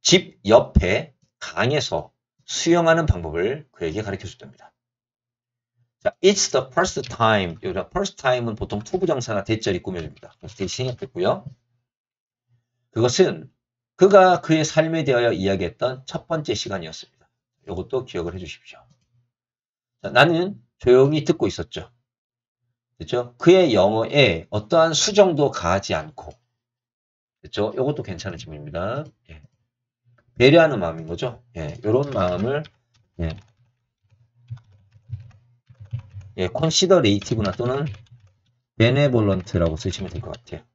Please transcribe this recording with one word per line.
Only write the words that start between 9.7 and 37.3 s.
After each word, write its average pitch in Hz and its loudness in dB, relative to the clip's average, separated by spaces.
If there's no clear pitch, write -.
꾸며집니다. 85 -12
그래서 - -20
대시 92 -8
생략됐고요. 120 -4
그것은 120 0
그가 185 8
그의 160 2
삶에 160 0
대하여 120 2
이야기했던 98 -4
첫 - -12
번째 151 -4
시간이었습니다. 92 -10
요것도 101 -6
기억을 85 -8
해주십시오. - -16
자, - -8
나는 170 2
조용히 139 4
듣고 - 0
있었죠. - -10
됐죠? 123 -6
그의 175 6
영어에 107 2
어떠한 160 2
수정도 175 2
가하지 - -2
않고. 78 -12
됐죠? 107 -6
요것도 131 -4
괜찮은 90 -10
질문입니다. 82 -10
예. 78 -20
배려하는 139 6
마음인 80 -6
거죠. - -8
예, 78 -10
요런 135 0
마음을, 104 -2
예. 82 -4
예, 95 -2
considerative나 123 2